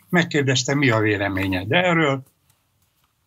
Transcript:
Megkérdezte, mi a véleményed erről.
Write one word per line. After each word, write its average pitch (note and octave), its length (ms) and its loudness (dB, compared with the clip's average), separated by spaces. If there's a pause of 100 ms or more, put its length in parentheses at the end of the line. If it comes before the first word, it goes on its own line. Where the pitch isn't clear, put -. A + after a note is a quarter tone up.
Megkérdezte, C#3+ 640 0
mi C#3 160 2
a A2 80 2
véleményed G2 760 -2
erről. E3 500 0 (1040)